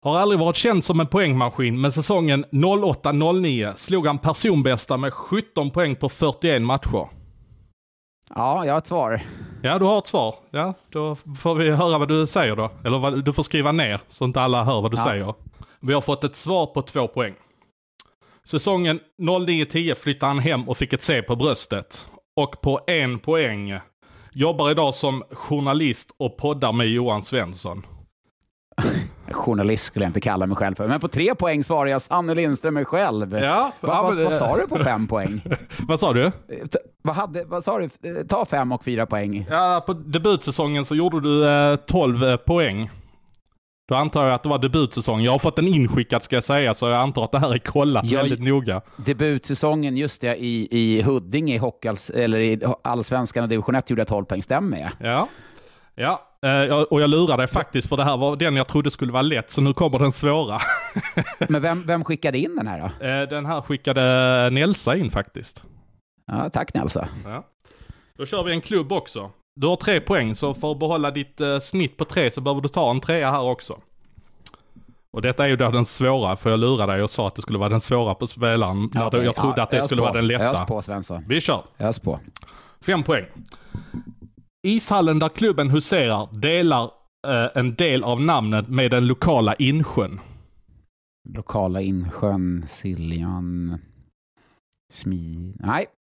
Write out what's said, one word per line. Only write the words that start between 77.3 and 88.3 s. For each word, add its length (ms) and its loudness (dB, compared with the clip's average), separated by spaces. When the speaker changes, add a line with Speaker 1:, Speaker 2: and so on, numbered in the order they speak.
Speaker 1:
det 80 -12
skulle 160 -4
vara 100 0
den 120 2
svåra 340 0
på 120 -8
spelaren. 680 0
När 120 0
Speaker 2:
Okej, 140 0
Speaker 1:
du, 60 2
jag 100 0
trodde 200 0
Speaker 2:
ja, 60 2
Speaker 1:
att 80 -2
det 80 0
Speaker 2:
ös 60 0
Speaker 1:
skulle 160 0
Speaker 2:
på. 40 4
Speaker 1:
vara 100 0
den 120 2
lätta. 180 0
Speaker 2:
Ös 60 -4
på, 140 -4
Svensson. 460 -8
Speaker 1:
Vi 120 0
kör. 240 -2
Speaker 2:
Ös 200 -2
på. 220 -4
Speaker 1:
Fem 220 -2
poäng. 220 0
Ishallen 520 2
där 100 2
klubben 420 2
huserar 580 2
delar, 500 2
eh, 280 2
en 200 0
del 300 2
av 160 0
namnet 480 2